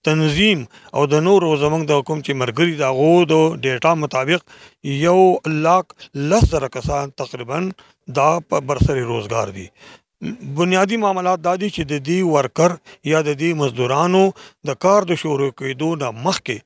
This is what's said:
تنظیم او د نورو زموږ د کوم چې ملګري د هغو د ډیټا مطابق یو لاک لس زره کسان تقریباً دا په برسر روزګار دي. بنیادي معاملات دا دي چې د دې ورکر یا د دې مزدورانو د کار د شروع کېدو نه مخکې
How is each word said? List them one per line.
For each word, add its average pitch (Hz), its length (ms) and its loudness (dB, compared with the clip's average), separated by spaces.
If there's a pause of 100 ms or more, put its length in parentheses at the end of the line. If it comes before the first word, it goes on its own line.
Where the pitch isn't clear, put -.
تنظیم 156 560 2 (320)
او 131 60 2 (100)
د 151 140 2
نورو 185 240 4 (100)
زموږ 151 300 0
د 143 180 2
کوم 156 160 -4
چې 139 160 -4
ملګري 139 400 0
د - 100 0
هغو 139 220 4 (180)
د 160 60 4 (260)
ډیټا 135 380 0
مطابق 147 420 -2 (640)
یو 180 160 4 (460)
لاک 185 280 2 (380)
لس 226 180 4
زره 139 240 -2
کسان 143 480 -6
تقریباً 131 480 -6 (480)
دا 143 100 4 (220)
په 156 100 0 (120)
برسر 135 280 2 (120)
روزګار 104 440 -4
دي. 92 100 -14 (920)
بنیادي 185 480 0
معاملات 185 420 -2
دا 180 140 0
دي 208 80 -4
چې 175 120 -8 (100)
د 143 160 -4
دې 180 120 0 (140)
ورکر 156 420 2 (360)
یا 156 180 2
د 143 100 -4
دې 165 100 0 (120)
مزدورانو 139 600 2 (480)
د 135 160 -6
کار 196 240 4
د 170 140 -2
شروع 143 260 -2
کېدو 135 400 -6 (140)
نه 120 80 -4 (160)
مخکې 131 380 -4